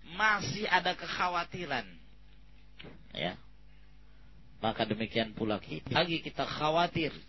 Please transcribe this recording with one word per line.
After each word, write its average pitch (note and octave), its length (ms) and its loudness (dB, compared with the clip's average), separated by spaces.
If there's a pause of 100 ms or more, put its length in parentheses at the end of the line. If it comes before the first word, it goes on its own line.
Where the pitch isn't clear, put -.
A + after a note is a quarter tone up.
(200)
masih G#3 480 4
ada F3+ 240 6
kekhawatiran. E3+ 960 0 (1300)
Ya. D#2+ 240 -2 (1200)
Maka A2 240 4
demikian A2 540 0
pula G#2+ 260 2
kita, D3+ 400 2
lagi E3 160 0
kita - 240 -4
khawatir. D#3+ 720 2 (140)